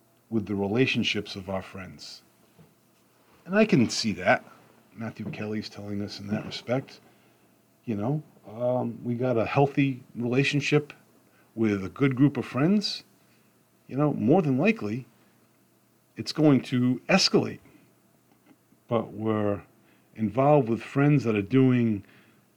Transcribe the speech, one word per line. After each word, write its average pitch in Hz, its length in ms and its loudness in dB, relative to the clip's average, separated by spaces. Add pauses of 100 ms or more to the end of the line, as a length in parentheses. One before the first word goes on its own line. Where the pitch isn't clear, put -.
(300)
with 110 160 -2
the 101 100 -4
relationships 104 800 0
of 95 120 -12
our 95 140 -6
friends. - 600 -18 (1200)
And 190 100 -2
I 214 100 6
can 135 220 4
see - 260 -4
that. 92 300 2 (520)
Matthew 107 300 -10
Kelly's 107 420 -8
telling 101 340 -10
us 101 160 -10
in 101 80 -14
that 104 180 -4
respect. - 540 -6 (880)
You 113 100 -4
know, 131 280 -2 (300)
um, 120 520 -4
we 120 100 -4
got 123 240 -2
a 101 80 0
healthy 139 560 0 (140)
relationship 135 760 0 (600)
with 104 300 0
a 90 40 -6
good 131 280 0
group 139 200 4
of 113 80 -2
friends. 180 600 0 (840)
You 123 100 -10
know, 147 180 2
more 123 280 4
than 131 160 0
likely, 135 480 -2 (1120)
it's - 120 -10
going 147 280 6
to 123 480 -2
escalate. 143 520 2 (1300)
But 110 260 -2
we're 107 480 -2 (540)
involved 123 520 4
with 113 140 -2
friends 143 420 2
that 113 100 0
are 104 60 2
doing 120 640 2 (520)